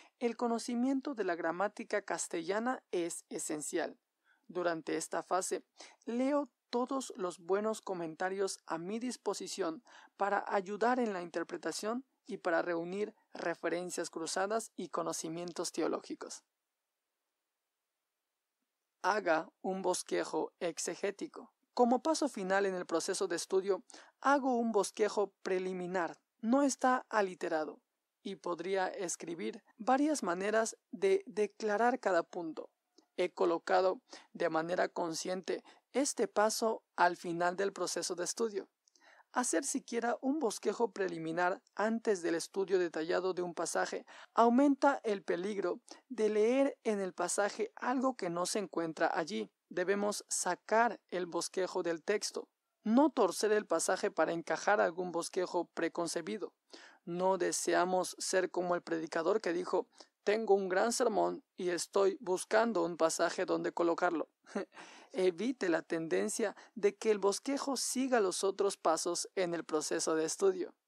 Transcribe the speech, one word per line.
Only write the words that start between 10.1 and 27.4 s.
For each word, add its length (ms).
para 300
ayudar 520
en 140
la 80
interpretación 840
y 120
para 240
reunir 520
referencias 760
cruzadas 640
y 140
conocimientos 840
teológicos. 720
Haga 460
un 220
bosquejo 760
exegético. 960
Como 260
paso 280
final 360
en 80
el 120
proceso 420
de 80
estudio, 480
hago 340
un 160
bosquejo 640
preliminar. 760
No 220
está 460
aliterado 720